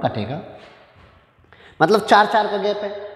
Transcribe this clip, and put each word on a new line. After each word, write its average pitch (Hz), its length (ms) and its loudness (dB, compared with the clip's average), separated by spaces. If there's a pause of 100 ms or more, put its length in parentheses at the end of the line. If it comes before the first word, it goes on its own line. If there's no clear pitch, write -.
कटेगा। 120 380 -4 (1400)
मतलब 196 260 2
चार 214 220 6
चार 214 200 0
का 196 120 -4
गैप 202 240 -4
है। 202 60 -6 (260)